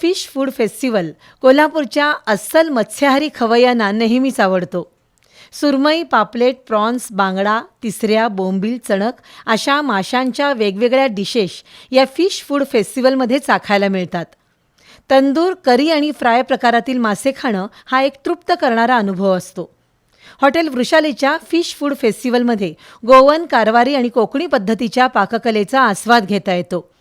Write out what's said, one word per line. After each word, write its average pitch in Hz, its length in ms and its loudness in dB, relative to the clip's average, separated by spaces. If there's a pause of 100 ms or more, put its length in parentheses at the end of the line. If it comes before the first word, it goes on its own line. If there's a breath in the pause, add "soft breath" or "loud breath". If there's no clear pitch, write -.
फिश 359 320 -2
फूड 269 180 -4
फेस्टिवल 214 580 -4 (320 soft breath)
कोल्हापूरच्या 294 720 2 (140)
अस्सल 311 420 0
मत्स्याहारी 277 680 0
खवय्यांना 233 560 2
नेहमीच 240 480 0
आवडतो. 180 520 -2 (600 soft breath)
सुरमई, 294 520 0
पापलेट, 247 520 0 (120)
प्रॉन्स, 220 440 -2
बांगडा, 196 500 0 (220)
तिसऱ्या, 220 440 0
बोंबील, 190 500 -4 (100)
चणक 208 260 -2 (320 loud breath)
अशा 277 360 0
माशांच्या 254 720 -2
वेगवेगळ्या 226 520 0
डिशेस 202 580 -4 (280 loud breath)
या 262 140 4
फिश 330 440 -4
फूड 285 220 0
फेस्टिवलमध्ये 254 680 0
चाखायला 202 480 0
मिळतात. 180 380 -4 (840 soft breath)
तंदूर, 277 440 2
करी 285 380 2
आणि 302 200 0
फ्राय 247 300 0
प्रकारातील 247 560 0
मासे 226 400 -2
खाणं 208 300 -4 (180 loud breath)
हा 262 160 0
एक 277 120 0 (120)
तृप्त 339 260 -4 (100)
करणारा 240 360 2
अनुभव 196 400 0
असतो. - 380 -12 (640 loud breath)
हॉटेल 311 260 2
वृषालीच्या 294 680 0 (140)
फिश 330 240 -2
फूड 285 200 -4
फेस्टिवलमध्ये 233 760 -2 (320 loud breath)
गोवन, 277 400 6
कारवारी 240 500 2
आणि 247 140 0
कोकणी 262 360 -2
पद्धतीच्या 240 600 0
पाककलेचा 220 760 0
आस्वाद 226 440 2
घेता 190 280 -2
येतो. 175 480 -6